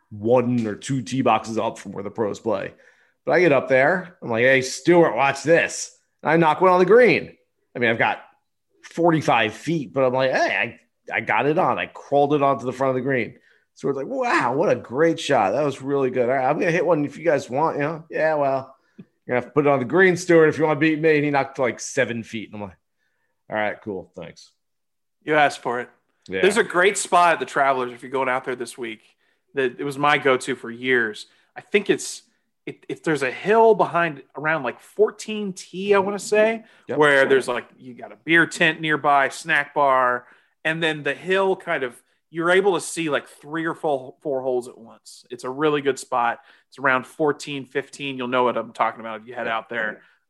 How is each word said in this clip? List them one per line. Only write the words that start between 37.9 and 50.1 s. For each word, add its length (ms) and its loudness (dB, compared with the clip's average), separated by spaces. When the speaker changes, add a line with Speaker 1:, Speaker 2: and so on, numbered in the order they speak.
Speaker 2:
got 160 -18
a 60 -20
beer 300 4
tent 340 0
nearby, 480 2
snack 460 -4
bar, 520 2
and 180 -2
then 220 -2
the 100 -4
hill 420 -2
kind 280 -6
of, 180 -12
you're 200 -2
able 240 4
to 60 -2
see, 300 -6
like, 180 -4
three 360 -10
or 100 -4
four, 480 -6
four 200 -4
holes 240 -2
at 100 -18
once. 540 -20
It's 140 -16
a 60 -6
really 320 0
good 180 -2
spot. 400 -2
It's 100 -20
around 280 -2
fourteen, 600 -6
fifteen. 500 -8
You'll 120 -8
know 160 0
what 120 0
I'm 160 -8
talking 280 -2
about 200 -12
if 80 -20
you 60 -16
head 120 -8
out 220 -6
there. 320 -6